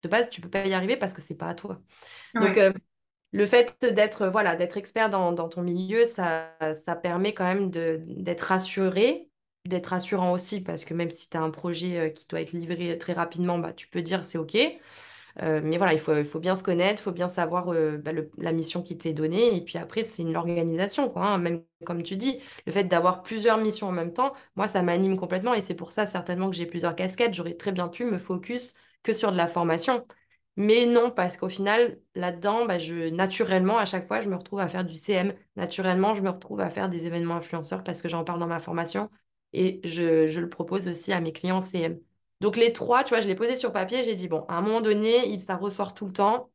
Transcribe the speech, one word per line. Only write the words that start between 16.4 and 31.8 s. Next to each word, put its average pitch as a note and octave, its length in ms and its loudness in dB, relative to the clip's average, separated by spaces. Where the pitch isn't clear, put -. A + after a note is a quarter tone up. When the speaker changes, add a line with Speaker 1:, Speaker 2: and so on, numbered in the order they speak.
Speaker 1:
se F#3+ 80 -8
connaître, F#3+ 380 2
il - 20 -18
faut G3 80 -4
bien F3 160 -2
savoir, F3 460 -2
euh, D#3 240 2
bah, D3 140 -6
le, D#3 260 -6
la E3+ 140 -2
mission E3 300 -2
qui F3 160 -10
t'est E3 160 -4
donnée. F3+ 420 2
Et E3 80 -2
puis - 140 -10
après, F#3+ 260 -6
c'est F3+ 200 -8
une E3 120 -2
organisation, E3+ 760 0
quoi, F3+ 160 -2
hein. G3+ 120 2
Même E3+ 260 -2
comme E3+ 180 -4
tu F#3+ 140 -6
dis, C4 240 -2
le - 60 -6
fait G3 140 2
d'avoir F3+ 360 4
plusieurs A3 360 2
missions G#3+ 300 0
en F#3 40 -2
même E3+ 220 -2
temps, C4+ 200 0
moi, G3 120 0
ça F#3+ 140 2
m'anime F#3 360 4
complètement. F#3 360 0
Et G#3+ 80 2
c'est F#3 140 -4
pour F3+ 160 -12
ça, G#3+ 140 0
certainement, F#3 440 -2
que F3+ 60 -4
j'ai E3+ 100 -4
plusieurs E3+ 300 -2
casquettes. F#3 380 0
J'aurais E3+ 220 -6
très G3 160 -4
bien F3+ 160 -2
pu A#3+ 180 -6
me G#3+ 120 0
focus F#3 560 -6
que A3+ 100 2
sur G#3+ 180 2
de F#3 60 0
la E3+ 100 4
formation. E3+ 580 0
Mais A3 280 6
non, A#3+ 240 6
parce F3+ 280 0
qu'au F#3+ 100 -4
final, G3+ 520 2